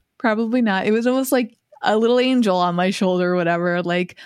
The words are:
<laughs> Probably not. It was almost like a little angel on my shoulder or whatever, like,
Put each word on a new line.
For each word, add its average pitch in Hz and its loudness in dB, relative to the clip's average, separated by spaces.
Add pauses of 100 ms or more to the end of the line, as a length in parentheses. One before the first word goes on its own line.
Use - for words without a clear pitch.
<laughs> - -20
Probably 226 0
not. 196 0
It 214 2
was 226 0
almost 262 0
like 247 -2 (240)
a 214 0
little 233 2
angel 247 2
on 175 0
my 185 0
shoulder 180 0
or - 0
whatever, 175 0
like, 175 -4 (100)